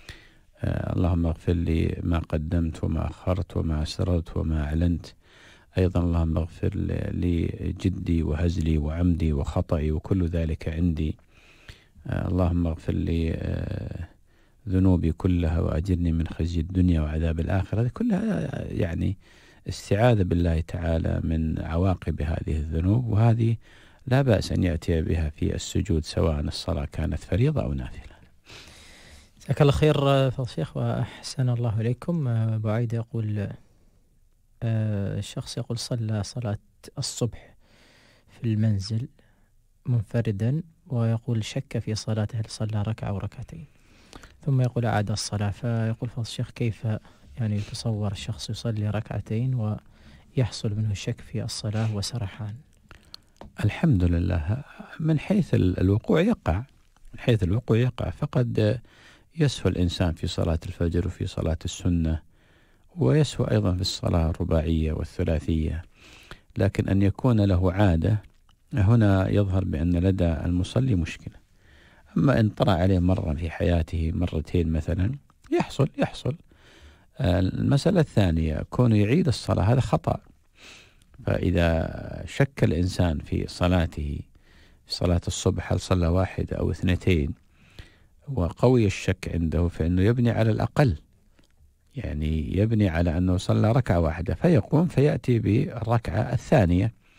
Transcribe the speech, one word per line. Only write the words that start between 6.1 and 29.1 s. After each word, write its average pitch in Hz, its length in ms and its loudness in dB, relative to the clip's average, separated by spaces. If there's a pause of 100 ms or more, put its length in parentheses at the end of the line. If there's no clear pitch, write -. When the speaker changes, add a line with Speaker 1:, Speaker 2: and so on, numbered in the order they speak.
Speaker 1:
اغفر - 380 -4
ل-، 85 340 -4 (100)
لي 87 260 0 (360)
جدي 87 420 0
وهزلي 80 540 0
وعمدي 80 560 0
وخطئي 78 580 -2
وكل 87 340 0
ذلك 82 440 -2
عندي. 80 480 0 (880)
آه، 87 200 -4
اللهم 87 400 2
اغفر 82 260 -4
لي، 82 400 0
آه، - 760 -6 (600)
ذنوبي 92 420 4
كلها 87 480 0
وأجرني 85 520 0
من 82 160 0
خزي 85 320 -4
الدنيا 87 420 2
وعذاب 80 380 -2
الآخرة. 95 420 -2
هذه 123 120 0
كلها، 226 280 0
آه، - 520 -4
يعني 90 440 -2 (520)
استعاذة 107 540 2
بالله 85 380 2
تعالى 82 640 -2
من 80 360 0
عواقب 85 600 -2
هذه 78 360 -2
الذنوب، 87 500 0
وهذه 113 480 4 (520)
لا 127 140 2
بأس 104 300 2
أن 95 120 2
يأتي 82 380 0
بها 85 280 0
في 85 260 -4
السجود 85 500 -2
سواء 82 340 0
الصلاة 78 460 -4
كانت 78 340 -4
فريضة 135 440 0
أو 67 100 -2
نافلة. - 400 -10 (1300)